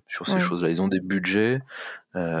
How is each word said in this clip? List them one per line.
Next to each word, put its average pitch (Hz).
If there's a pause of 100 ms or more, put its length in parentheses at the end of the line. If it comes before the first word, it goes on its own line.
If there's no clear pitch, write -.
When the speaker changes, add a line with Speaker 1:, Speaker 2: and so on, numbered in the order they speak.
Speaker 1:
sur -
ces 202
Speaker 2:
Ouais. 185
Speaker 1:
choses-là. 87
Ils 85
ont 95
des 95
budgets. 98 (560)
Euh, 82